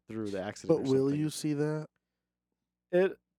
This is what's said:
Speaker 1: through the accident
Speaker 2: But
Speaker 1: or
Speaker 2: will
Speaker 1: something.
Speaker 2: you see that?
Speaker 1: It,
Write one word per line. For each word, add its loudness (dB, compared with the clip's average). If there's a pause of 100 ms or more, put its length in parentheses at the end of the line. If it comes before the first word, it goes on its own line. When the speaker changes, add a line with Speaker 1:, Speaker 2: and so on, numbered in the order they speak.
Speaker 1:
through -6
the -4
accident 0
Speaker 2:
But -2
Speaker 1:
or 4
Speaker 2:
will 4
Speaker 1:
something. 0
Speaker 2:
you 0
see -4
that? -2 (1040)
Speaker 1:
It, 2 (220)